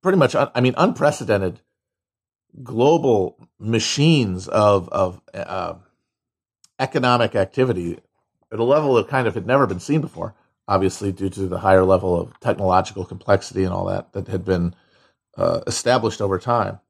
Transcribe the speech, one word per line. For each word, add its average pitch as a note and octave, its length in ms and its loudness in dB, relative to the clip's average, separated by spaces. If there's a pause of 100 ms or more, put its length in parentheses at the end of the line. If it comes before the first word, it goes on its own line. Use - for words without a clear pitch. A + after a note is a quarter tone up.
pretty F#3+ 160 2
much, C#3 180 4
un-, C#3 200 2
I B2 80 0
mean, B2+ 160 2
unprecedented A#2 800 0 (1000)
global A#2+ 840 2 (120)
machines A2+ 920 0
of, G2+ 400 2
of, F#2 320 -2 (140)
uh, F#2 400 -8 (1040)
economic B2 560 2
activity F#2+ 640 -2 (520)
at G#2+ 80 -10
a A#2 60 -2
level C#3 300 2
that A2 140 2
kind C3 200 0
of F#2 60 -4
had G2 120 -8
never C3 200 4
been F#2 140 -6
seen - 200 -2
before, - 340 -10 (320)
obviously G2 460 0
due F#2+ 160 -6
to F#2+ 180 -6
the F2+ 120 -6
higher F#2+ 260 4
level F#2 340 2
of - 220 -10
technological F#2 640 0
complexity F#2+ 600 -2
and F#2 100 -4
all F#2 100 -4
that F#2+ 300 -6
that G2 140 -8
had F#2 180 -6
been, F2 280 0 (640)
uh, - 300 0
established A#2 560 -2
over F#2+ 160 -2
time. G2+ 520 -4